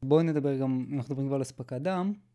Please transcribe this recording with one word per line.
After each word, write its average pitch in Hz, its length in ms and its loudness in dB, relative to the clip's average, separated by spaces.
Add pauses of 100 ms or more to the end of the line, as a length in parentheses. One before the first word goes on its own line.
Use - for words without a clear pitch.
בואו 147 160 6
נדבר 143 360 2
גם, 131 340 0
אם 143 60 -2
אנחנו 135 160 -4
מדברים 135 140 -2
כבר 139 80 0
על 135 60 0
אספקת 127 400 -8
דם 185 320 -2 (220)